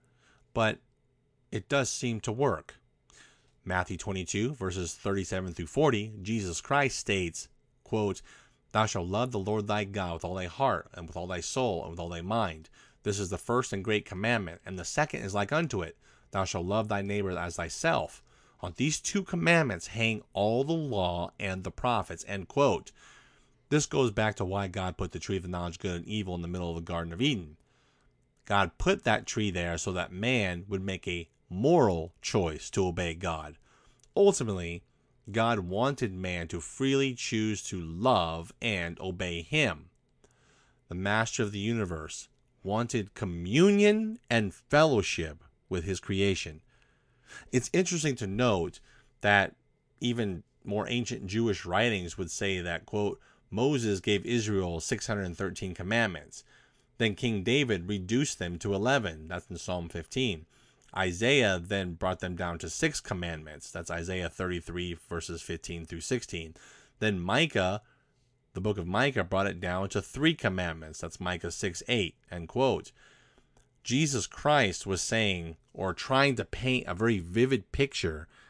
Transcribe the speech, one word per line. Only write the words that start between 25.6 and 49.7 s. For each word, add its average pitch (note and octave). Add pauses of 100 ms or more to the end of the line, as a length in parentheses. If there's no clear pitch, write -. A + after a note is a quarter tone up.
of -
good F2+
and E2+
evil G#2
in F2
the E2+
middle F2
of E2
the E2+
Garden E2+
of F2
Eden. F#2+ (880)
God G2
put F#3+
that -
tree G#2
there F2
so G2
that F2+
man F#2+
would G2+
make F#2+
a F2 (220)
moral G2+
choice E2
to G2
obey F2
God. D#2+ (580)
Ultimately, G2 (480)
God A2+
wanted G#2+
man F2+
to F2
freely C3+
choose A2
to F#2+
love E2+ (100)
and F2+
obey F2+
him. A#2 (1000)
The F2
master G#2+
of G2+
the G2+
universe G2 (360)
wanted G#2+
communion G3+ (100)
and A2
fellowship G#2 (260)
with F2+
his F#2
creation. F#2+ (880)
It's C3
interesting E3
to A2+
note G2 (420)
that G2+ (460)